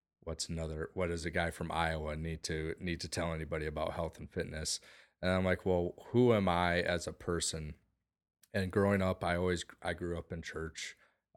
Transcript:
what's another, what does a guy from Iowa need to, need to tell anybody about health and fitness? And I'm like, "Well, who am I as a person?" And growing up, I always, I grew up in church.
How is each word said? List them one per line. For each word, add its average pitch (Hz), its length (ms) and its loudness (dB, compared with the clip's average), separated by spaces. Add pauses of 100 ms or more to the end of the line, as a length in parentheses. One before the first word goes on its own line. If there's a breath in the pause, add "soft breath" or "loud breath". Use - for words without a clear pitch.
(200)
what's 78 280 -6
another, 80 440 -4
what 90 160 0
does 82 160 -2
a 87 60 -2
guy 85 200 0
from 82 220 -6
Iowa 80 440 0
need 80 280 -4
to, 80 360 -2
need 85 200 -4
to 82 80 -8
tell 85 240 -2
anybody 80 320 -4
about 78 300 -2
health 82 240 -4
and 80 100 -12
fitness? 80 520 -4 (420 loud breath)
And 90 80 2
I'm 92 140 4
like, 90 200 2
"Well, 87 300 4 (140)
who 120 260 6
am 98 140 4
I 87 340 4
as 87 240 0
a 82 60 -6
person?" 82 600 -4 (800)
And 95 180 -2
growing 98 320 6
up, 92 220 0
I 87 120 2
always, 90 280 0 (180)
I 87 120 -2
grew 85 240 -4
up - 140 -10
in 82 100 -8
church. - 540 -8 (400 soft breath)